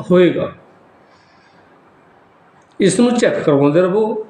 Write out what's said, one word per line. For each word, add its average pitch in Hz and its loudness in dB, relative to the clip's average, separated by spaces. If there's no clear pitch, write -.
ਹੋਏਗਾ। 175 0
ਇਸ 196 2
ਨੂੰ 240 2
ਚੈੱਕ 220 -2
ਕਰਵਾਉਂਦੇ 143 2
ਰਹੋ। 214 -2